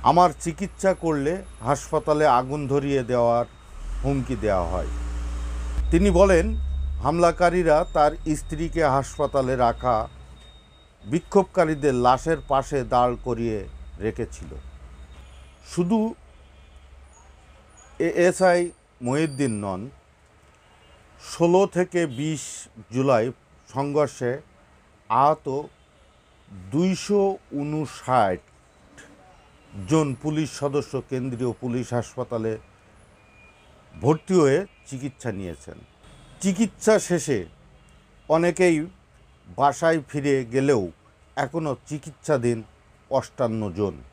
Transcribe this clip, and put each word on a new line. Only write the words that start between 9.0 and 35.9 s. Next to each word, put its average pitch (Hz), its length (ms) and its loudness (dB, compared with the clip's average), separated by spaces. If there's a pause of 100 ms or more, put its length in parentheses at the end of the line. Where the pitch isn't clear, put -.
রাখা 117 540 0 (960)
বিক্ষোভকারীদের 156 880 0
লাশের 127 440 2 (100)
পাশে 135 360 -2
দাঁড় 123 400 0
করিয়ে 113 440 -4 (320)
রেখেছিল। 101 560 -8 (1200)
শুধু 214 400 0 (1800)
এ-, 160 40 0
এসআই 175 680 2 (300)
মহিউদ্দিন 135 580 -2
নন, 101 300 -6 (1500)
ষোলো 175 300 4
থেকে 175 400 -2
বিশ 143 600 -8 (240)
জুলাই 127 400 2 (420)
সংঘর্ষে 139 680 -2 (680)
আহত 143 520 2 (1120)
দুইশো 190 680 0 (160)
ঊনষাট 139 840 0 (1500)
জন 147 320 2
পুলিশ 151 300 -4
সদস্য 139 580 -4
কেন্দ্রীয় 127 420 -4
পুলিশ 120 420 -6
হাসপাতালে 113 640 -4 (1400)
ভর্তি 156 320 0
হয়ে 165 320 4 (200)
চিকিৎসা 131 460 -10
নিয়েছেন। 92 460 -12 (640)